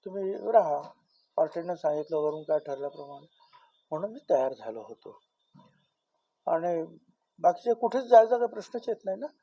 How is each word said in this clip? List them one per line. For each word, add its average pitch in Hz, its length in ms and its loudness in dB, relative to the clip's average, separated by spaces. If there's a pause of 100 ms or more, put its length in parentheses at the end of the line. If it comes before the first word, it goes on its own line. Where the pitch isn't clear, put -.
तुम्ही 196 460 -6
राहा, 160 300 4 (560)
पार्टीनं 170 380 -4
सांगितलं 156 420 -4
वरून 151 260 -4
काय 151 160 -2
ठरल्याप्रमाणे," 143 680 -12 (640)
म्हणून 175 200 -6
मी 254 80 -16 (100)
तयार 135 240 2
झालो 113 260 -12
होतो. 110 400 -20 (1300)
आणि 165 340 -2 (560)
बाकीचे 175 320 0
कुठेच 240 300 2
जायचा 233 340 8
काही 233 100 2
प्रश्नच 226 400 -10
येत 226 80 -2 (100)
नाही 190 120 -4
ना. 240 80 -10 (180)